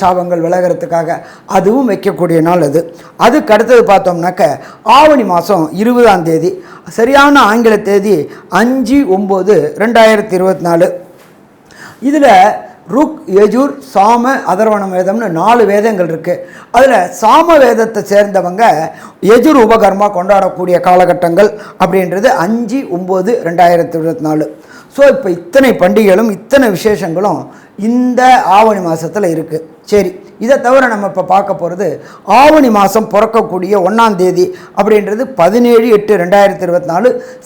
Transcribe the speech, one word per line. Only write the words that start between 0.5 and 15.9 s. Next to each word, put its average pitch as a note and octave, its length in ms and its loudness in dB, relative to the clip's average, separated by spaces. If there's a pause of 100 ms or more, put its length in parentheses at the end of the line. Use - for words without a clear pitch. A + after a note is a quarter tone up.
அதுவும் A3 360 0
வைக்கக்கூடிய E3 560 -2
நாள் F3 200 2
அது. D#3 140 -2 (440)
அதுக்கு B3 300 2
அடுத்தது A3+ 260 4 (100)
பார்த்தோம்னாக்க F3 580 0 (480)
ஆவணி D4 340 4
மாசம் E3+ 320 0 (180)
இருபதாம் A3+ 480 2
தேதி, D#3+ 200 -2 (480)
சரியான C#4 440 4 (100)
ஆங்கில A3+ 240 2 (140)
தேதி G3+ 260 2 (440)
அஞ்சு B3+ 400 0 (160)
ஒம்பது G3 400 0 (260)
ரெண்டாயிரத்தி A3 580 2
இருபத்தி F3+ 300 -2
நாலு. E3+ 180 2 (1200)
இதுல C#4+ 180 2 (640)
ருக், C#4+ 260 -2 (180)
யஜுர், A3+ 380 2 (200)
சாம, A#3 400 2 (160)
அதர்வண G3+ 440 -2
வேதம்னு G3 340 -2
நாலு G3+ 380 0
வேதங்கள் G3+ 420 -2